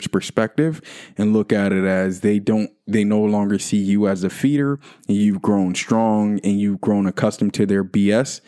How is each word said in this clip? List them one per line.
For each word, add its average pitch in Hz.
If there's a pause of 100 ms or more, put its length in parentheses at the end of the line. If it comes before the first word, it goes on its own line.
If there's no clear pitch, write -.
(120)
perspective 147 (360)
and 104
look 107
at 101
it 95
as 95
they 104
don't, 107 (160)
they 104
no 107
longer 104
see -
you 101
as 95
a 90
feeder, 139 (280)
and 101
you've 104
grown 98
strong 107
and 101
you've 101
grown 101
accustomed 104
to 104
their 98
B 101
S, 123